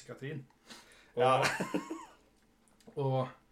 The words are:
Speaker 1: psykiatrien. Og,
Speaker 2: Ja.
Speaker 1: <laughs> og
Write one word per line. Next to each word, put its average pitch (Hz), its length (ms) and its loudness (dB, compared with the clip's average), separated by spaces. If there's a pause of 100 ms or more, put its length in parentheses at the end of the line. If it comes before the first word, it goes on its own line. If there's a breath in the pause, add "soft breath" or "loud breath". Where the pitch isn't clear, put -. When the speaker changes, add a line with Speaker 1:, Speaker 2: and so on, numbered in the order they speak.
Speaker 1:
psykiatrien. 135 420 -10 (720 loud breath)
Og, 120 80 4
Speaker 2:
Ja. 127 160 8
Speaker 1:
<laughs> - 1600 -6
og 131 260 0 (240)